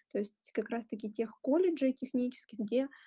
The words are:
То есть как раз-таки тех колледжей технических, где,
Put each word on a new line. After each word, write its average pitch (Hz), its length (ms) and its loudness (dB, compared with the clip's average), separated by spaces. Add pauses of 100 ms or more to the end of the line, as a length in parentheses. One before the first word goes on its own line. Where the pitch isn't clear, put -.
(120)
То 196 80 -2
есть - 340 -8
как 220 160 -2
раз-таки 226 420 -6
тех 226 300 -4
колледжей 302 520 4
технических, 247 680 -4
где, 240 280 0 (200)